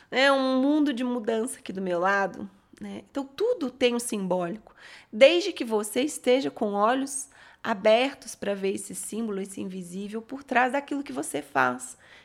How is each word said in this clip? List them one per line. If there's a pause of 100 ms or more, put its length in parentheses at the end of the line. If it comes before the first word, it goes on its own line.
(100)
É
um
mundo
de
mudança
aqui
do
meu
lado, (320)
né?
Então,
tudo
tem
um
simbólico. (380)
Desde
que
você
esteja
com
olhos (340)
abertos
pra
ver
esse
símbolo,
esse
invisível,
por
trás
daquilo
que
você
faz, (260)